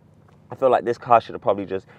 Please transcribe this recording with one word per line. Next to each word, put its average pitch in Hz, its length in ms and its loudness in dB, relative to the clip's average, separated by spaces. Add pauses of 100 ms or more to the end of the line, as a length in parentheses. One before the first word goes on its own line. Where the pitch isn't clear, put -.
(500)
I 123 40 -16
feel 131 160 0
like 110 140 2
this 117 120 -2
car 120 240 2
should - 140 -8
have - 80 -14
probably 101 240 -2
just 95 200 -8 (120)